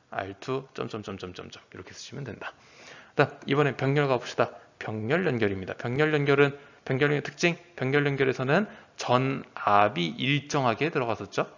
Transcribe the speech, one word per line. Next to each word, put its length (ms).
알투 640
점점점점점점 880
이렇게 200
쓰시면 300
된다. 300
그다음 300
이번엔 320
병렬 300
가봅시다. 440
병렬 480
연결입니다. 480
병렬 380
연결은, 440
병렬 260
연결 100
특징, 360
병렬 300
연결에서는 600
전압이 1120
일정하게 840
들어갔었죠. 680